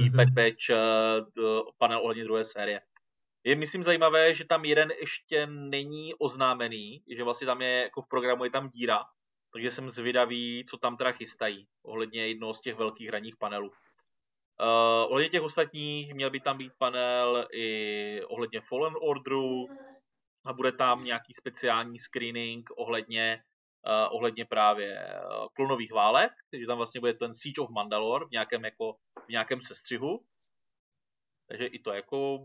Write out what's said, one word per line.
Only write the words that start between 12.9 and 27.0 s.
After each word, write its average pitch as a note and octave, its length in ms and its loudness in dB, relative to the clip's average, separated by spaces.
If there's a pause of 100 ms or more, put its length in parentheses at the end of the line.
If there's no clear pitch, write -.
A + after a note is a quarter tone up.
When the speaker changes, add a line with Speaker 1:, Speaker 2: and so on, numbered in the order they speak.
Speaker 2:
hraních A2 300 -8
panelů. G2+ 340 -6 (920)
Eh, A2+ 460 6
ohledně C#3+ 220 2
těch E3+ 120 2
ostatních D3 720 -4
měl C3+ 160 -2
by C3+ 100 -4
tam C3+ 180 0
být C3 200 -12
panel B2 760 2
i G#2 760 -4
ohledně A2+ 340 -6
Fallen D3+ 400 -2
Orderu C3 640 -2 (800)
a B2+ 80 -8
bude B2+ 180 0
tam B2 320 2
nějaký A#2+ 300 -6
speciální A#2 680 -2
screening A#2 800 -8
ohledně, A2+ 680 -2 (440)
eh, A2 220 2
ohledně A2+ 360 -2
právě, G#2 540 2
eh, F#2+ 200 -10 (340)
klonových B2+ 400 -2
válek, A2+ 380 6 (200)
takže B2 160 -10
tam A#2+ 100 -2
vlastně A#2 220 -4
bude A#2 140 2